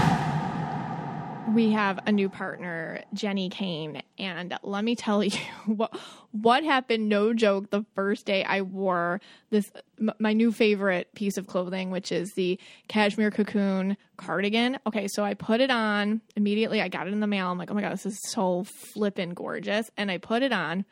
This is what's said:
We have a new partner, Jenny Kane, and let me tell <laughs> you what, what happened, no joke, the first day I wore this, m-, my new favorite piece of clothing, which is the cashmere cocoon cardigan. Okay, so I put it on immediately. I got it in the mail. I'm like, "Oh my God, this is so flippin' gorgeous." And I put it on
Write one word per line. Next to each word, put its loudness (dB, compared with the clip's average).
We 6
have 2
a 2
new 4
partner, -8
Jenny -2
Kane, -6
and -8
let -4
me 2
tell 2
<laughs> -
you 0
what, 0
what 4
happened, 2
no 4
joke, 4
the 0
first -2
day 2
I 0
wore 0
this, 2
m-, 0
my 2
new 6
favorite 2
piece -2
of -6
clothing, -4
which -4
is -4
the 0
cashmere 2
cocoon 0
cardigan. 0
Okay, -2
so -2
I -2
put 2
it 4
on 2
immediately. 2
I -2
got -6
it -4
in -2
the 0
mail. 0
I'm -2
like, -8
"Oh -4
my 0
God, -2
this -6
is -6
so 0
flippin' -4
gorgeous." -4
And -2
I -2
put 0
it 2
on 0